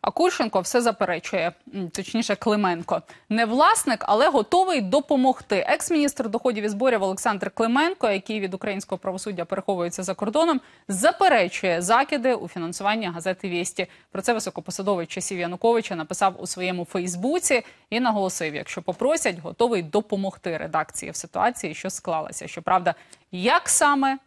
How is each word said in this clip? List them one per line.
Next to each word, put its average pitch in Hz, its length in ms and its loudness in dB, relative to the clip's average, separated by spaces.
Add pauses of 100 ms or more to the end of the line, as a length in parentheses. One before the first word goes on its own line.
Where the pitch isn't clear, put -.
А - 100 0
Курченко 269 500 0
все 233 200 0
заперечує, 180 720 -2 (220)
м, 185 140 -6
точніше, 202 480 -2
Клименко. 196 640 0 (260)
Не 226 160 2
власник, 262 640 4
але 233 200 6
готовий 311 520 2
допомогти. 254 880 2
Екс-міністр 294 600 0
доходів 214 360 -2
і 214 40 0
зборів 214 340 2
Олександр 196 480 -2
Клименко, 262 600 2
який 202 300 -2
від 190 140 -4
українського 190 440 -6
правосуддя 185 460 -6
переховується 185 580 -4
за 185 120 -4
кордоном, 277 460 0 (280)
заперечує 196 920 2
закиди 247 520 2
у - 140 -6
фінансуванні 196 580 -2
газети 180 420 -4
«Вєсті». 175 380 -4 (260)
Про 190 100 -8
це 240 100 0
високопосадовець 190 760 -4
часів 185 300 -6
Януковича 190 580 0
написав 185 460 -2
у 180 40 -8
своєму 180 380 -4
Фейсбуці 214 800 0 (280)
і 226 100 -2
наголосив: 190 540 0
якщо 151 280 -8
попросять, 226 560 0
готовий 175 440 0
допомогти 190 760 -2
редакції 160 540 -4
в 160 60 -12
ситуації, 180 580 -2
що - 160 -6
склалася. 156 580 -6
Щоправда, 175 460 0 (380)
як 240 360 2
саме 269 580 4